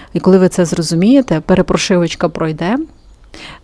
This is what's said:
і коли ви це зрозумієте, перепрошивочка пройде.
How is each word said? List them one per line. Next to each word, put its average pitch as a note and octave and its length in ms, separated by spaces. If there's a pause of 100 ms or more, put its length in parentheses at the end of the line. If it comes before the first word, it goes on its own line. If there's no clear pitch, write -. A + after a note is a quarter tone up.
(140)
і E3 60
коли F#3+ 180
ви F3+ 120
це F3+ 160
зрозумієте, F3 760
перепрошивочка F3 920
пройде. E3 480 (880)